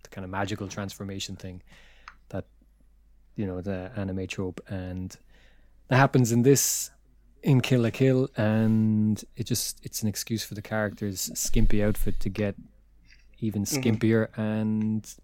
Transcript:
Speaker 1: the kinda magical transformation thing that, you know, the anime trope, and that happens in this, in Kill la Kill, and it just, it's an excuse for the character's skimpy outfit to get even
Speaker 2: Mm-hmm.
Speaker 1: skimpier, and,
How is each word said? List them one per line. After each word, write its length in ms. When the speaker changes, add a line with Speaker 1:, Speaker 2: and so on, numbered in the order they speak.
Speaker 1:
the 60
kinda 180
magical 400
transformation 680
thing 260
that, 160
you 100
know, 160
the 340
anime 320
trope, 420
and 480
that 80
happens 340
in 120
this, 480
in 160
Kill 220
la 80
Kill, 480
and 840
it 80
just, 420
it's 160
an 60
excuse 360
for 120
the 60
character's 760
skimpy 460
outfit 380
to 80
get 260
even 260
Speaker 2:
Mm-hmm. 160
Speaker 1:
skimpier, 560
and, 760